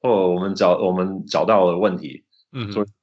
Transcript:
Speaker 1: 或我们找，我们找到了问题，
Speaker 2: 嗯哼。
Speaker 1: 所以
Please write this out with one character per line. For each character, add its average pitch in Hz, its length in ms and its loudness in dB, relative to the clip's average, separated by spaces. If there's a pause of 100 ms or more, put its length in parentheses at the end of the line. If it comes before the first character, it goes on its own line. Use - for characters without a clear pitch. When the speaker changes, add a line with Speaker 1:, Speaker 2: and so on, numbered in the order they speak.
Speaker 1:
或 98 300 2
我 90 100 0
们 98 140 -4
找， 92 240 2
我 92 140 0
们 92 340 -4
找 80 180 -2
到 95 220 4
了 87 100 2
问 95 220 0
题， - 260 -14 (280)
Speaker 2:
嗯 120 160 -10
哼。 101 40 -10
Speaker 1:
所 104 100 -4
以 104 40 -4 (160)